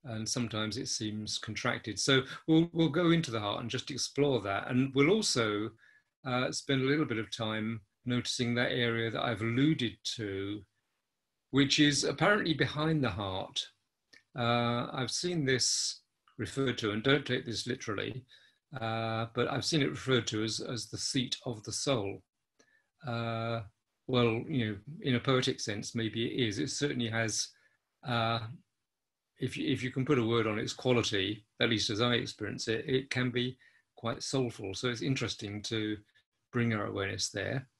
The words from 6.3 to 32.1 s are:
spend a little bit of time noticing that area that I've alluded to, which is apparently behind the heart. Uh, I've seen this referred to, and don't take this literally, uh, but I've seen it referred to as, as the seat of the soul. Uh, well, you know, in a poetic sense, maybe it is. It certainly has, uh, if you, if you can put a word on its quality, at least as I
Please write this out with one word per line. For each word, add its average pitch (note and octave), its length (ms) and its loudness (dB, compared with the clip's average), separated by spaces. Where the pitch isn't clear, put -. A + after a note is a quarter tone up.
spend C#3 320 0
a C3 40 2
little D3 180 4
bit A#2 140 -2
of A2 160 -6
time A2 460 -2
noticing B2 480 0
that A#2+ 180 2
area A#2 380 0
that - 120 -2
I've A2+ 200 -2
alluded A#2+ 560 2
to, G2+ 460 -4
which C#3 280 4
is D3 260 6
apparently F3 500 2
behind D3+ 500 0
the A2+ 60 2
heart. F#2+ 560 -4
Uh, A#2+ 540 2
I've B2+ 180 -2
seen F3 340 0
this - 560 2
referred B2 400 -2
to, G#2+ 140 0
and G#2+ 100 -2
don't C#3 240 4
take B2 180 -2
this G#2+ 220 -6
literally, A2+ 580 -6
uh, A2+ 540 -2
but B2 160 0
I've D3+ 140 -2
seen D3+ 180 2
it D3+ 80 2
referred B2+ 380 2
to G#2+ 140 0
as, A2 180 -2
as A2+ 260 -6
the A#2 100 -12
seat - 480 -2
of A2+ 200 -6
the A2 80 -8
soul. G2+ 500 -2
Uh, A#2 540 -2
well, A#2+ 420 4
you B2+ 180 2
know, G#2 100 -2
in B2+ 140 2
a A#2 40 4
poetic C3 400 2
sense, A2 340 -6
maybe A2+ 320 -2
it A#2+ 220 0
is. G2+ 100 -2
It C#3+ 120 -2
certainly B2+ 380 -2
has, A2+ 400 -2
uh, A#2 340 0
if B2+ 180 -4
you, C#3 140 -2
if B2 120 -2
you B2 80 -4
can C3 140 -2
put C#3 140 2
a A#2 60 2
word A2+ 220 2
on G#2+ 120 0
its A#2+ 140 -4
quality, A2 720 0
at A#2+ 100 4
least G#2 200 2
as G#2 100 -2
I A#2+ 140 4